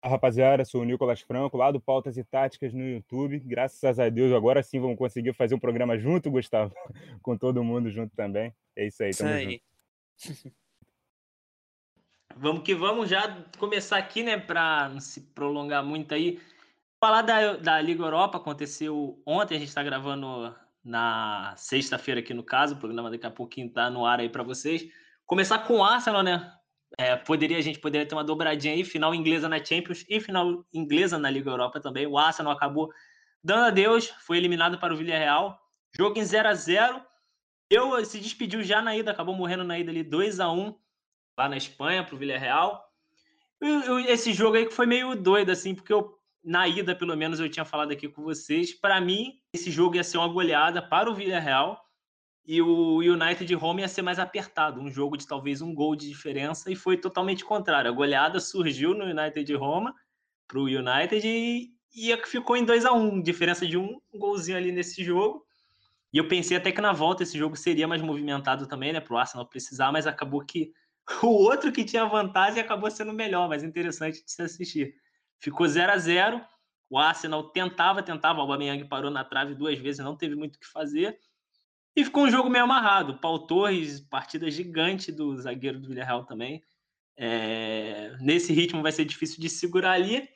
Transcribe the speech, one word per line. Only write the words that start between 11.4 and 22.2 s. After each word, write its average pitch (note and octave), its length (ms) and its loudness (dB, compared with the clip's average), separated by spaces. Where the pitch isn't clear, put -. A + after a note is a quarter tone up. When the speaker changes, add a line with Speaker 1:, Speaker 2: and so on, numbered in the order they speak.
Speaker 3:
Vamos D3+ 280 -2
que F#3+ 120 0
vamos G3+ 360 -2
já F#3+ 340 -2
começar G3+ 400 -2
aqui, G3+ 240 -6
né, A3+ 160 -2
pra D#3+ 500 0
não C3+ 120 -10
se - 200 -16
prolongar C#3+ 640 -4
muito D3+ 300 -6
aí. E3+ 260 -2
Falar A3 220 6
da, G#3+ 360 2
da D#3+ 220 2
Liga E3 240 0
Europa, E3 360 2
aconteceu D3 880 -6
ontem, E3 300 0
a D3+ 40 -2
gente C#3+ 140 -10
tá D3 80 -2
gravando C3+ 720 -6
na A2 760 -4
sexta-feira C3 640 -4